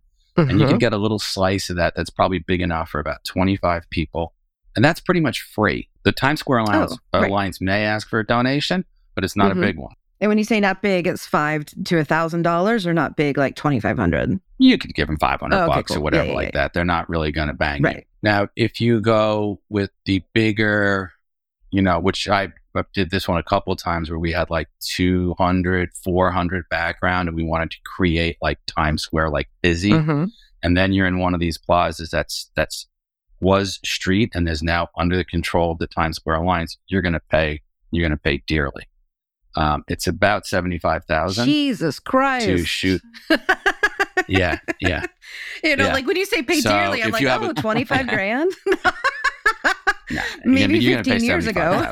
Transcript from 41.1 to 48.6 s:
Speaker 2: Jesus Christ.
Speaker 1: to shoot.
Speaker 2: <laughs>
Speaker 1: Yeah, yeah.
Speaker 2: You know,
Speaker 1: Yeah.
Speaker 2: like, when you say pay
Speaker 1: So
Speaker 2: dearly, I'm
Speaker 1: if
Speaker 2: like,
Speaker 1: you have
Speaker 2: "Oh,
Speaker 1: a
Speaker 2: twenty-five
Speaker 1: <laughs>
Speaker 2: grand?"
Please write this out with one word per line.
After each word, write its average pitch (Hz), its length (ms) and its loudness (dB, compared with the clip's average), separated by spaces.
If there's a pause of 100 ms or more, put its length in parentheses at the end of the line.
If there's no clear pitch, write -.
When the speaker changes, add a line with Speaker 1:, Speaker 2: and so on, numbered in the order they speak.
Speaker 2:
Jesus 247 520 0
Christ. 262 480 0
Speaker 1:
to 92 180 2
shoot. 92 380 0 (280)
Speaker 2:
<laughs> - 100 4 (880)
Speaker 1:
Yeah, 92 300 2 (220)
yeah. 90 260 -2 (580)
Speaker 2:
You 311 100 4
know, 269 120 2
Speaker 1:
Yeah. - 60 0
Speaker 2:
like, 269 140 -2
when 339 100 0
you 370 80 0
say 359 180 -2
pay 330 180 0
Speaker 1:
So - 100 2
Speaker 2:
dearly, 196 320 2
I'm 220 60 0
Speaker 1:
if 220 60 0
Speaker 2:
like, - 80 0
Speaker 1:
you 135 60 2
have 127 140 2
Speaker 2:
"Oh, - 80 -2
Speaker 1:
a 277 40 -6
Speaker 2:
twenty-five 240 520 -2
Speaker 1:
<laughs> 220 80 -2
Speaker 2:
grand?" 233 380 0 (140)